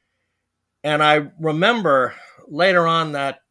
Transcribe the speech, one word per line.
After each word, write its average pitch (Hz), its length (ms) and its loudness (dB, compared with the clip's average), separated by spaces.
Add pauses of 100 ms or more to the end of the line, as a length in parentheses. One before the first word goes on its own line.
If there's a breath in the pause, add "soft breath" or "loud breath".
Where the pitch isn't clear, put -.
(840)
And 151 200 -2
I 151 360 2
remember 160 760 0 (340 loud breath)
later 175 380 2
on 165 260 -2
that, 139 380 -8